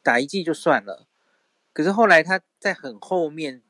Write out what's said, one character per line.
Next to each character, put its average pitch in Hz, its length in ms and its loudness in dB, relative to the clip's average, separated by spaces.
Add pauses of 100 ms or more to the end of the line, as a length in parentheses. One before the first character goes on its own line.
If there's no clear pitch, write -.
打 123 200 2
一 139 40 -4
剂 175 200 -6
就 160 100 -2
算 131 300 0
了。 - 240 -16 (640)
可 151 100 -6
是 170 80 0
后 220 160 2
来 170 160 6
他 180 180 -2 (200)
在 196 120 -4
很 127 280 -12
后 175 280 -2
面 147 420 -10